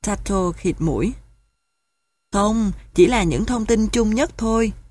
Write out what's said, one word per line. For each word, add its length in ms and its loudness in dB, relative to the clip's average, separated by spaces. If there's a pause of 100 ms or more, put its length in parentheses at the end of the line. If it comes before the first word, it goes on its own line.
Tato 500 -2
khịt 280 -4
mũi. 340 -2 (1160)
"Không, 400 0 (220)
chỉ 140 8
là 160 2
những 220 0
thông 200 -2
tin 220 2
chung 280 0
nhất 220 0
thôi. 360 0 (180)